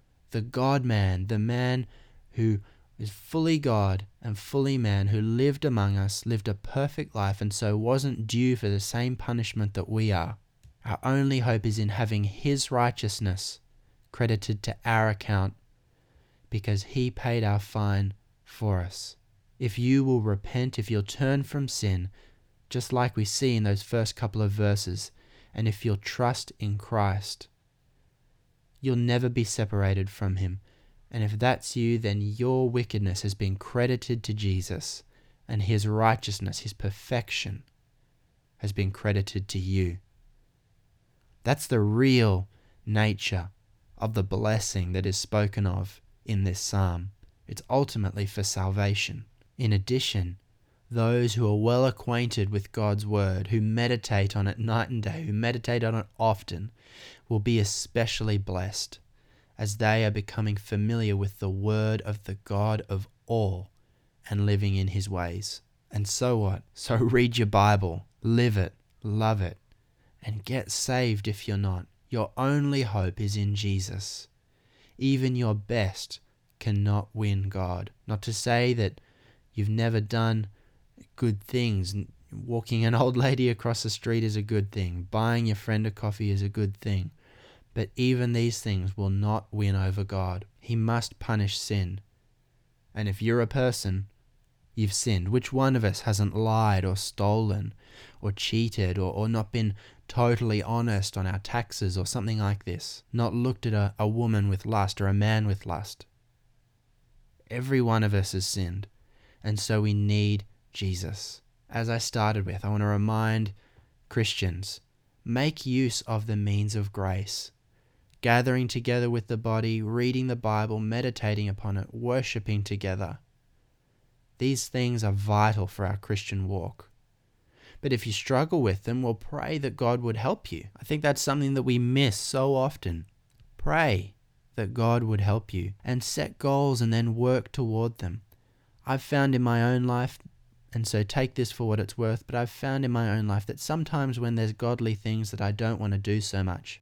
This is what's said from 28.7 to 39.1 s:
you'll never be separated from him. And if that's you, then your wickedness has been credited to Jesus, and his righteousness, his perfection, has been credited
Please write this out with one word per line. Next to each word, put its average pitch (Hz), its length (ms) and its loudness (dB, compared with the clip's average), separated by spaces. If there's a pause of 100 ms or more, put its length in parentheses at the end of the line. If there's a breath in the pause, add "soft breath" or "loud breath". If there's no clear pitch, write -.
you'll 131 140 2
never 120 340 4
be 123 140 2
separated 98 680 0
from 95 280 -2
him. 95 240 -2 (500 soft breath)
And 113 120 -2
if 107 160 0
that's - 360 0
you, 117 220 2
then 107 240 0
your 123 480 0
wickedness 107 540 0
has 101 100 -2
been 98 220 -2
credited 120 680 -2
to 110 100 -4
Jesus, 95 680 -2 (440 soft breath)
and 107 160 0
his 104 240 2
righteousness, 107 720 2
his 104 140 -8
perfection, - 880 -6 (920)
has 101 140 -4
been 98 200 0
credited 101 560 -2